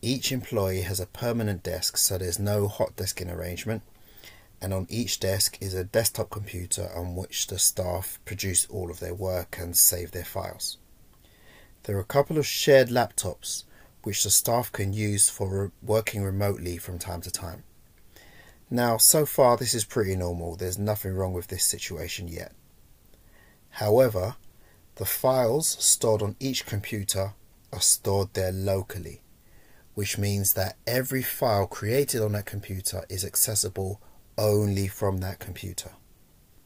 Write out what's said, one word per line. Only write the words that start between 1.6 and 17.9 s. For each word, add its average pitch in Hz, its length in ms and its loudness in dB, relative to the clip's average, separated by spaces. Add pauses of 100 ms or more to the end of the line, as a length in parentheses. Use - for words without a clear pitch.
desk, 85 360 -4
so - 200 2
there's 90 220 -4
no 101 280 2
hot - 280 -4
desking 90 360 -6
arrangement, 87 520 -6 (760)
and 95 140 -4
on 95 160 -2
each 113 300 -4
desk 95 420 0
is 95 140 -4
a 92 80 -2
desktop 104 480 0
computer 90 640 -6
on 87 200 -4
which - 300 -4
the 95 140 -6
staff 90 680 0
produce 95 460 0
all 92 180 -6
of 85 100 -12
their 87 140 -6
work 92 460 -4
and 87 180 -2
save 87 320 2
their 87 160 -8
files. - 540 -8 (1040)
There 101 140 -2
are - 20 0
a 92 40 -4
couple 143 360 2
of 139 80 0
shared 135 420 6
laptops - 760 -2 (360)
which 101 220 -2
the 101 80 2
staff 120 400 4
can 98 220 0
use 104 360 2
for 98 360 -2
re-, 92 60 -8 (120)
working 107 400 0
remotely 95 560 -2
from 90 180 -10
time 87 240 -6
to 87 80 -10
time. - 360 -10 (1080)